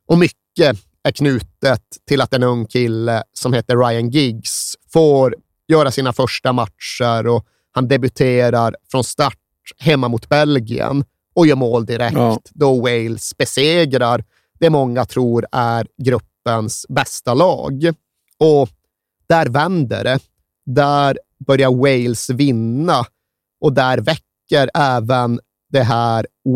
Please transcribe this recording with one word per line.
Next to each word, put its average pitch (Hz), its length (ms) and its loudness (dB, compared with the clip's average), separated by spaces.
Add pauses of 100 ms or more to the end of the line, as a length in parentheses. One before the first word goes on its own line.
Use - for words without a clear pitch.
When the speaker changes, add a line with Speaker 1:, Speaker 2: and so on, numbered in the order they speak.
Speaker 1:
Och 170 100 4
mycket 156 600 0 (240)
är - 100 -2
knutet 131 680 -2 (260)
till 139 120 2
att 131 140 -2
en 123 80 0
ung 120 240 0
kille 113 560 -2 (100)
som - 200 -4
heter 123 240 0
Ryan 120 340 0
Giggs 123 680 -4 (160)
får 139 420 4 (340)
göra 151 220 4
sina 131 220 -2
första 127 400 -2
matcher 117 760 -4
och 117 200 0 (300)
han 127 120 0
debuterar 123 880 0 (140)
från 127 140 -2
start - 340 -2 (400)
hemma 135 300 2
mot 113 200 -6
Belgien 139 760 0 (300)
och 170 120 4
gör 143 100 4
mål 120 300 0
direkt 120 300 -4
Speaker 2:
Ja. 113 240 0 (100)
Speaker 1:
då 135 300 2
Wales 117 560 -4
besegrar 131 880 0 (340)
det 165 120 4
många 127 340 0
tror 117 480 -2
är 117 340 -2 (160)
gruppens 117 840 -4
bästa 127 460 -4
lag. 151 580 0 (460)
Och 147 300 4 (600)
där 165 180 2
vänder 147 580 -2
det. 131 140 -2 (480)
Där 143 520 2 (280)
börjar 135 240 4
Wales 127 600 0
vinna 127 760 0 (540)
och 147 120 2
där 127 260 0
väcker 143 760 -2
även 123 640 0 (320)
det 135 100 2
här 113 440 0 (280)